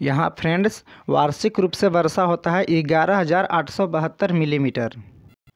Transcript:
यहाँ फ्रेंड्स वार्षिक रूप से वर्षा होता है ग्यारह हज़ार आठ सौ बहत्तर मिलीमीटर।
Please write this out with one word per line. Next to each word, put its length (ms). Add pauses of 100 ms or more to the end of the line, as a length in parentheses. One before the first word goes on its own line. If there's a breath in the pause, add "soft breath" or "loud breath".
यहाँ 380
फ्रेंड्स 440 (260 loud breath)
वार्षिक 500
रूप 120
से 180
वर्षा 340
होता 280
है 320
ग्यारह 340
हज़ार 300
आठ 220
सौ 200
बहत्तर 440
मिलीमीटर। 600 (640)